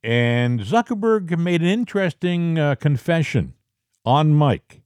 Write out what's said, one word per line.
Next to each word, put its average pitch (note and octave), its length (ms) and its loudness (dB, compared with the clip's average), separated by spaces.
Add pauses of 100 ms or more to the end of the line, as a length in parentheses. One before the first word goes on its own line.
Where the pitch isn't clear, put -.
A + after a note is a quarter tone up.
And A#2+ 580 0
Zuckerberg G3+ 760 -2
made E3+ 240 0
an F3 60 2
interesting, F3 880 -2
uh, D3 160 0
confession D3 800 -2 (500)
on D3 320 2
mic. C#3+ 500 -2